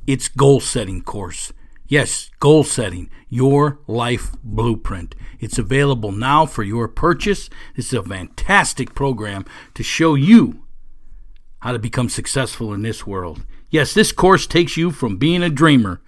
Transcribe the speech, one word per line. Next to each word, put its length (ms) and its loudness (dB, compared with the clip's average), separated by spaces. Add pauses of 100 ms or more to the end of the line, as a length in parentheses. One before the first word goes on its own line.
its 200 -2
goal-setting 760 2
course. 500 -10 (340)
Yes, 440 0 (100)
goal 240 6
setting, 440 -6 (200)
your 580 2
life 460 -2 (100)
blueprint. 720 -4 (240)
It's 200 -6
available 520 0
now 360 2
for 160 -6
your 260 -4
purchase. 600 -2 (260)
This 120 -6
is 60 -4
a 80 -2
fantastic 920 -2
program 500 -4 (300)
to 80 -8
show 320 2
you 500 6 (960)
how 120 -6
to 60 -4
become 300 -2
successful 680 -4
in 80 -6
this 240 -6
world. 380 -8 (260)
Yes, 240 2
this 180 4
course 340 4
takes 300 0
you 140 0
from 280 -4
being 240 2
a 80 0
dreamer 580 4